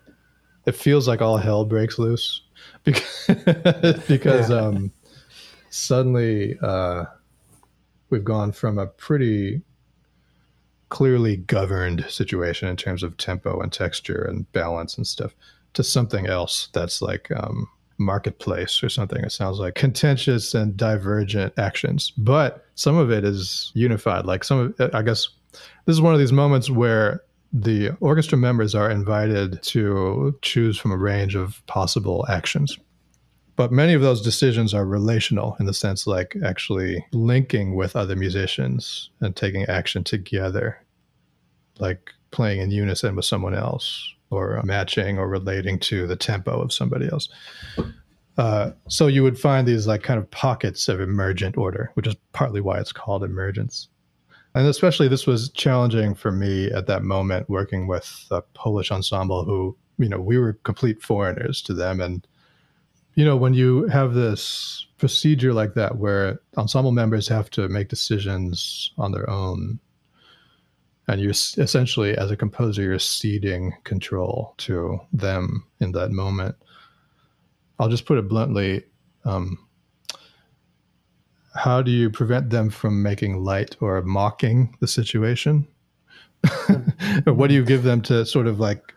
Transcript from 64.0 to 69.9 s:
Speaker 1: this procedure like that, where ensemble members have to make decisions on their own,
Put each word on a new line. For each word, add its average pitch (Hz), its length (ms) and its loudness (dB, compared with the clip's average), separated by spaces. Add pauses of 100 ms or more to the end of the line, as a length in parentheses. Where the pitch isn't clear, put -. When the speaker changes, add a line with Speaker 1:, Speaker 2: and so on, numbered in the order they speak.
Speaker 1:
this - 720 -2 (140)
procedure 131 540 4
like 107 200 0
that, 110 240 0
where 98 420 0 (160)
ensemble 127 360 2
members 113 380 2
have 107 220 0
to 98 160 -2
make 101 220 -2
decisions 95 1080 -4
on 98 140 -2
their 95 160 -4
own, 95 520 -6 (1300)